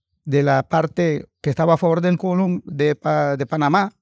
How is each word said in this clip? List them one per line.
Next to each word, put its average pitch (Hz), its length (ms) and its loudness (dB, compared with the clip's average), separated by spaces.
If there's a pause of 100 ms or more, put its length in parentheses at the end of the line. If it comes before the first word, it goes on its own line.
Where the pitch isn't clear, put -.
(240)
de 143 200 2
la 135 180 2
parte 165 640 -2 (140)
que 147 100 -4
estaba 165 240 2
a - 20 2
favor 170 240 2
del 180 160 0
Colom-, 180 480 -2
de 147 300 -2
Pa-, 147 420 -2
de 131 100 -4
Panamá, 160 560 0